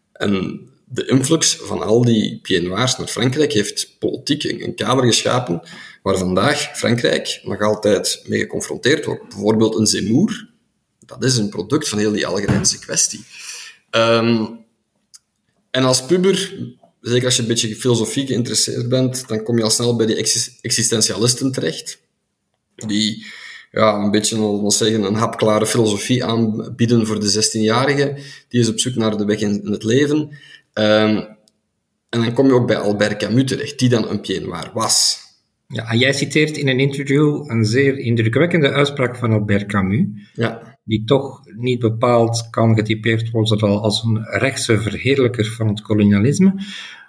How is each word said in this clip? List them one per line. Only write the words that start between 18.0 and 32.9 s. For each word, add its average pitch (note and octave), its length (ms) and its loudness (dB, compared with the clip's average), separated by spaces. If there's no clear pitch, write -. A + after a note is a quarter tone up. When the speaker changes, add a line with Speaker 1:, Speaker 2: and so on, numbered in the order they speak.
Speaker 1:
geïnteresseerd A#2 640 -2
bent, B2+ 400 0
dan A2 140 -4
kom A#2+ 140 -2
je A2 80 2
al G#2+ 60 0
snel A#2+ 260 0
bij A2+ 100 2
die G#2+ 100 0
exis-, - 440 -4
existentialisten A2+ 920 0
terecht. - 460 -6
Die, G#2+ 520 -4
ja, G#2+ 240 2
een G2+ 160 0
beetje, G#2+ 280 0
laten G#2 260 0
we G2+ 60 0
zeggen, A2 320 2
een G2 120 0
hapklare A2 520 2
filosofie A2+ 580 0
aanbieden A2+ 840 0
voor G#2+ 140 -2
de G#2 80 0
zestienjarige. A#2+ 880 0
Die A#2+ 120 0
is A2+ 80 4
op A2 100 -2
zoek B2+ 160 -2
naar A2 220 0
de G#2 80 -2
weg G#2 160 0
in, G#2 240 -2
in G#2 80 -4
het G2+ 120 -4
leven. D3 540 0
Ehm, G#2+ 480 4
en A#2 120 -2
dan A2+ 120 0
kom C3+ 140 4
je C3+ 60 6
ook B2 140 4
bij A2 120 2
Albert G#2 380 0